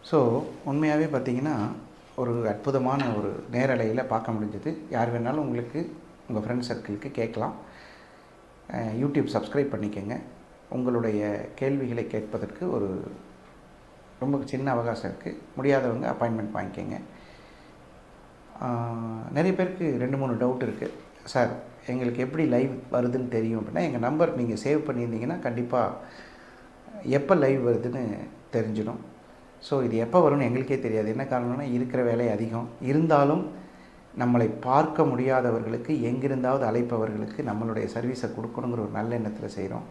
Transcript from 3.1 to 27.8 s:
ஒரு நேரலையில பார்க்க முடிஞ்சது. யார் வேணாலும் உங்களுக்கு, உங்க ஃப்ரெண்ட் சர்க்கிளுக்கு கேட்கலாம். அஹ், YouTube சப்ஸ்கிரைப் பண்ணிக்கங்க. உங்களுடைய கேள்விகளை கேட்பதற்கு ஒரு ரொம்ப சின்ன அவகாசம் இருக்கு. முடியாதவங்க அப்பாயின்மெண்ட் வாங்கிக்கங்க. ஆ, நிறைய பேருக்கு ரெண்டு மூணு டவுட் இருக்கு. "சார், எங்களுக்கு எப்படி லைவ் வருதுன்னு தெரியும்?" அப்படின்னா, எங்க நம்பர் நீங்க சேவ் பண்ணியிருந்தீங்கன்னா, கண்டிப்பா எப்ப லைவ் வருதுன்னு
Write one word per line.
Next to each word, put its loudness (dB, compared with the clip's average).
ஒரு -4
நேரலையில 2
பார்க்க 0
முடிஞ்சது. -4
யார் 0
வேணாலும் 0
உங்களுக்கு, -4
உங்க -2
ஃப்ரெண்ட் -2
சர்க்கிளுக்கு -6
கேட்கலாம். -2
அஹ், -2
YouTube 2
சப்ஸ்கிரைப் 0
பண்ணிக்கங்க. -4
உங்களுடைய 0
கேள்விகளை -2
கேட்பதற்கு -4
ஒரு -2
ரொம்ப 0
சின்ன -2
அவகாசம் 0
இருக்கு. -10
முடியாதவங்க 4
அப்பாயின்மெண்ட் 0
வாங்கிக்கங்க. -6
ஆ, -2
நிறைய 2
பேருக்கு 0
ரெண்டு 0
மூணு 2
டவுட் 0
இருக்கு. -4
"சார், 4
எங்களுக்கு 0
எப்படி 2
லைவ் 4
வருதுன்னு 2
தெரியும்?" 0
அப்படின்னா, -2
எங்க 0
நம்பர் 2
நீங்க 0
சேவ் 2
பண்ணியிருந்தீங்கன்னா, -2
கண்டிப்பா 0
எப்ப 4
லைவ் 4
வருதுன்னு 0